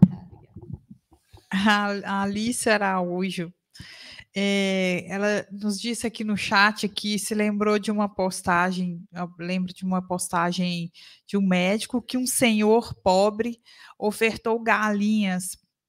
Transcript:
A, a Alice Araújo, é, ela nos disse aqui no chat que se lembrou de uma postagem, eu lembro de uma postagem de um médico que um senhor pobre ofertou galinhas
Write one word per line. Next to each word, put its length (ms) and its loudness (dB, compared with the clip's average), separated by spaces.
A, 380 2
a 180 -2
Alice 460 -2
Araújo, 840 0
é, 720 0
ela 420 -2
nos 300 -4
disse 260 -4
aqui 200 -6
no 100 0
chat 540 2
que 280 -4
se 160 -4
lembrou 460 0
de 120 -2
uma 180 0
postagem, 920 -2
eu 260 -8
lembro 340 -4
de 120 -10
uma 200 0
postagem 840 -2
de 120 -4
um 40 2
médico 600 2
que 160 -6
um 100 -2
senhor 680 2
pobre 680 2
ofertou 640 0
galinhas 960 0